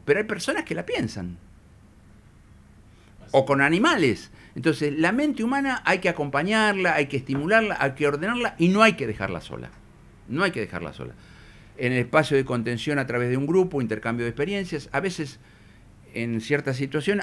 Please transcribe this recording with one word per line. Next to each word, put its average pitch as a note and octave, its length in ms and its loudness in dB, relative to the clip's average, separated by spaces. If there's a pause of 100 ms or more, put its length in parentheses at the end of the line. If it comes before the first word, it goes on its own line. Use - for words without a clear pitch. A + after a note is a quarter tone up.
pero D3 140 2
hay G#3+ 60 -2
personas A3+ 380 -4
que D#3+ 120 -6
la E3+ 100 -8
piensan. G2+ 520 -4 (1900)
O C3+ 140 6
con C#3 160 4
animales. E3+ 720 4 (240)
Entonces, C#3+ 420 0
la E3 140 4
mente C4 320 0
humana C4+ 420 0
hay F#3 140 2
que F#3 100 0
acompañarla, F3+ 840 0
hay D3+ 140 2
que C#3 100 -4
estimularla, D#3+ 640 0
hay C3+ 140 2
que D3 140 0
ordenarla G3 520 -2
y E3+ 80 6
no G3 160 6
hay G#3+ 100 6
que C3+ 140 -4
dejarla F#2+ 340 -4
sola. B1 300 -12 (560)
No D3+ 160 -2
hay F#3+ 80 0
que C3+ 80 -6
dejarla E2+ 340 -6
sola. B1 200 -12 (640)
En B2+ 180 -2
el B2+ 60 2
espacio C#3 380 2
de C3 80 2
contención A#2+ 540 -2
a B2+ 80 -4
través B2 240 0
de B2+ 60 0
un C#3+ 100 -2
grupo, F3 340 2
intercambio A#2 440 -2
de A#2+ 40 -2
experiencias, E3+ 640 -4
a D3 80 0
veces F3 400 -6 (760)
en A#2 280 -2
cierta C#3 340 -2
situación, D3 480 -2